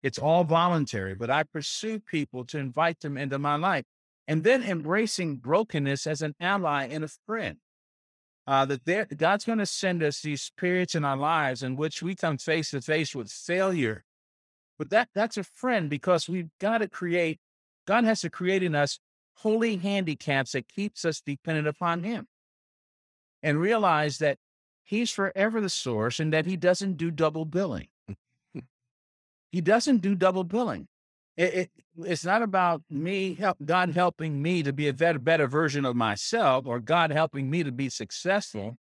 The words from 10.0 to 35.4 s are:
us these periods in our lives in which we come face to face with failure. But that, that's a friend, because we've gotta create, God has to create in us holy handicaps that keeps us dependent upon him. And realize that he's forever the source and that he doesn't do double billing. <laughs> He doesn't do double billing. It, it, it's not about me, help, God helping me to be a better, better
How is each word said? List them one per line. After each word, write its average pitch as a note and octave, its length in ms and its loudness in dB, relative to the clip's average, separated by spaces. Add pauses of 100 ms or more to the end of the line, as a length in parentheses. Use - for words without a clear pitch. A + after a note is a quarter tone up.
us D3 200 -2
these D3 360 -6
periods F3+ 380 0
in D3+ 80 0
our C#3 140 0
lives C#3+ 440 0
in C3 140 -4
which D3+ 260 -4
we F3+ 140 -4
come D#3 220 -2
face D#3 340 -2
to C#3 100 -4
face D#3 320 -2
with A2+ 160 -8
failure. E3+ 760 -2 (720)
But D3+ 120 -6
that, A#3 220 4
that's A3 240 -2
a G3 60 -4
friend, G#3+ 460 -2
because D#3+ 400 0
we've F3 200 -4 (100)
gotta G#3+ 280 0
create, E3+ 520 -2 (460)
God A3+ 200 4
has A3 160 2
to E3+ 80 -4
create F#3 340 0
in D#3+ 120 0
us C#3+ 240 2 (360)
holy A3+ 400 2
handicaps E3+ 800 0
that B2+ 160 -4
keeps - 340 -6
us E3 180 -2
dependent D3+ 460 -4
upon E3+ 360 -2
him. A3 240 -6 (1160)
And D3+ 160 2
realize E3+ 600 2
that D3 180 2 (460)
he's A3 280 -2
forever G3+ 500 0
the F#3+ 80 -2
source A#2 500 -2
and D#3 140 0
that D#3 140 2
he F#3 100 -2
doesn't F3+ 400 2
do E3 140 -2
double D#3 340 0
billing. D3+ 420 -2 (200)
<laughs> G2+ 100 -10 (1300)
He F3 80 -2
doesn't A#3 380 4
do G3 180 2
double F#3 300 2
billing. F3 420 -2 (480)
It, F3 180 2
it, F3+ 160 -2 (360)
it's E3 180 -2
not G3 180 2
about F3+ 480 2
me, F3+ 440 -2
help, F#3 320 0
God F3+ 240 2
helping D#3+ 520 0
me E3+ 220 2
to C#3 80 0
be D3 160 -2
a C#3 60 0
better, D#3+ 260 2
better D#3 260 4